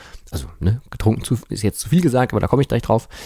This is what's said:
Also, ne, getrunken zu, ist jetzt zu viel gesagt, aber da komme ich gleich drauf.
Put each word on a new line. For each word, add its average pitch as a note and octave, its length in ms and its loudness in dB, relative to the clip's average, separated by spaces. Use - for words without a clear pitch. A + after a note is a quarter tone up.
Also, D2 160 -10
ne, A2 300 0
getrunken A#2 340 0
zu, A#2+ 140 0
ist G2+ 120 -6
jetzt G2+ 180 -2
zu - 100 -8
viel F3 120 4
gesagt, B2 320 2
aber G#2 60 2
da - 80 0
komme C3 160 4
ich - 40 -4
gleich A#2 140 0
drauf. - 280 0